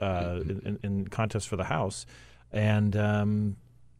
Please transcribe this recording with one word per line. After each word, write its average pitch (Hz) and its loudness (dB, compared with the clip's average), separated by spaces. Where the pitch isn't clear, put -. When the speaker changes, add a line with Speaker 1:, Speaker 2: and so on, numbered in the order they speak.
Speaker 1:
uh, 101 -2
Speaker 2:
Mm-hmm. 85 -4
Speaker 1:
in, 95 -4
in, 104 -4
in 98 -2
contest 107 -2
for - -4
the 90 -2
House. - -2
And, 107 4
um, 104 2